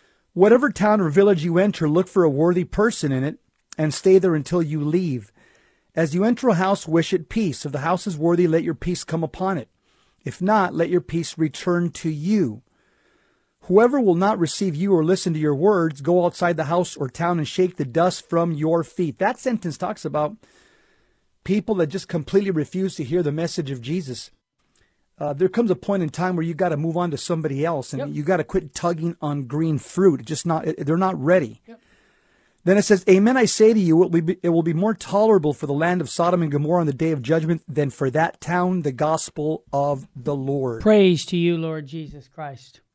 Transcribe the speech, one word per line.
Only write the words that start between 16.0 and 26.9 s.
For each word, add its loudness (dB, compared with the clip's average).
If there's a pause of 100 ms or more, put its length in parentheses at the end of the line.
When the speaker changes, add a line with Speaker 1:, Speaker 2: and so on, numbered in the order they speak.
Speaker 1:
go 2
outside 0
the -4
house -2
or -6
town -2
and -2
shake -2
the -4
dust -2
from 0
your 0
feet." -6
That -2
sentence -4
talks -8
about -4 (1080)
people -2
that 0
just -10
completely 0
refuse -4
to -6
hear -2
the -2
message -6
of -10
Jesus. -8 (880)
Uh, -4
there 2
comes 0
a 0
point -2
in -2
time -4
where -2
you -4
gotta -2
move -2